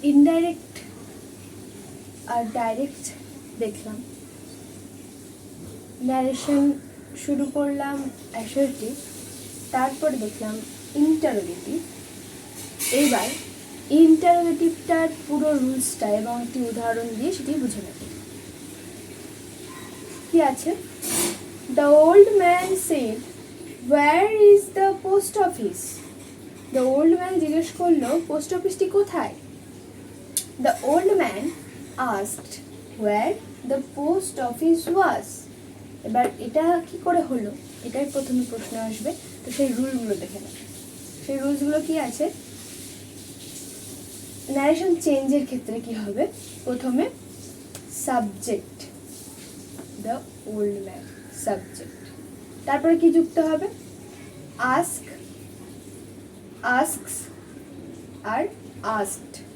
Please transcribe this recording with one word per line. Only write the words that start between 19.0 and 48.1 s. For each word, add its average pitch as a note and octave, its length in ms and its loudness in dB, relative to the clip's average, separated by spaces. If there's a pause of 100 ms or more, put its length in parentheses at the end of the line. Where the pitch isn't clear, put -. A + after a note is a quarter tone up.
কি E4 100 8
আছে? C#4+ 340 2 (1000)
The C#4+ 120 6 (180)
old G4 240 12 (140)
man F4+ 240 6 (240)
said, A#3 280 0 (720)
"Where D4+ 380 6 (220)
is G4+ 80 10 (180)
the G4 140 6 (120)
post G4 280 4 (140)
office?" - 360 -4 (920)
The C4 80 4 (120)
old D#4+ 260 8
man F#4 180 0
জিজ্ঞেস D#4 280 2 (100)
করলো, D#4+ 500 4
"পোস্ট D4+ 260 -2
অফিসটি F#4 320 0
কোথায়?" F#4+ 480 2 (1300)
The D4+ 100 4 (120)
old F4 340 4
man A#3 260 0 (540)
asked A3 560 -4 (480)
where G#3+ 320 2 (380)
the C4+ 100 0 (160)
post E4 420 0 (100)
office E4 480 2
was। E4+ 280 4 (800)
এবার A#3 220 2 (140)
এটা E4 420 2 (100)
কি - 120 -12
করে F4 180 4
হলো, A3+ 300 -2 (320)
এটাই C4 300 -2
প্রথমে B3+ 360 0
প্রশ্ন A3+ 280 -8
আসবে। A3+ 360 -4 (320)
তো B3+ 60 -10
সেই C#4 160 2
রুলগুলো B3 480 -2
দেখে F#3 240 -10
নেব। - 160 -14 (720)
সেই C#4 120 -4
রুলসগুলো C#4+ 500 0
কি D#4+ 120 0
আছে? C#4+ 300 -2 (2250)
ন্যারেশন D#4+ 440 4
চেঞ্জের C#4 500 2
ক্ষেত্রে A#3 340 -6
কি A3+ 140 -8
হবে? G#3+ 340 -2 (380)
প্রথমে B3+ 440 0 (960)
সাবজেক্ট, A3+ 800 -4 (1200)